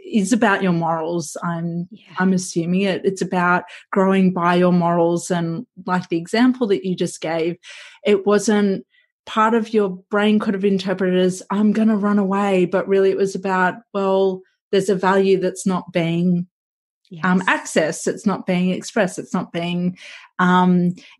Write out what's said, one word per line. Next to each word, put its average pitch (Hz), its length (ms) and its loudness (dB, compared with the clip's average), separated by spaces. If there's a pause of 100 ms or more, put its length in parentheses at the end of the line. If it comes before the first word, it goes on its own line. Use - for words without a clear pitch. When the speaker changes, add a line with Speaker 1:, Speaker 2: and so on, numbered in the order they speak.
Speaker 1:
is 190 280 -2
about 208 320 2
your 180 80 2
morals. 165 720 -4
I'm, 170 480 -6
Speaker 2:
Yeah. - 260 -20
Speaker 1:
I'm 190 140 2
assuming 175 480 -2
it, 190 240 -2
it's 190 180 -2
about 180 400 0 (300)
growing 190 400 4
by 180 240 2
your 180 160 4
morals. 170 580 0
And, 165 360 -4 (200)
like, 180 220 -4
the 170 100 -2
example 247 480 0
that 190 180 0
you 180 120 -4
just 170 240 -4
gave, 165 380 -4 (460)
it 196 220 2
wasn't, 202 580 2 (420)
part 220 280 0
of 220 180 -2
your 208 160 2 (220)
brain 214 280 2
could 208 140 -2
have 196 140 -2
interpreted 190 520 0
as, 185 320 0
"I'm 208 220 2
gonna 220 240 2
run 202 220 0
away," 196 480 2
but 185 200 -2
really 196 240 4
it 190 60 0
was 196 180 0
about, 185 420 0 (180)
well, 190 480 0 (280)
there's 196 200 0
a 196 40 2
value 190 460 2
that's 185 260 -4
not 185 280 -4
being, 175 520 0 (760)
um, 185 240 2
Speaker 2:
Yes. - 20 -2
Speaker 1:
accessed, 202 580 -2
it's - 200 -4
not 190 180 -2
being 185 240 0
expressed, 185 500 -2
it's - 140 -12
not - 180 -4
being, 175 460 -4 (420)
um, 180 540 4 (280)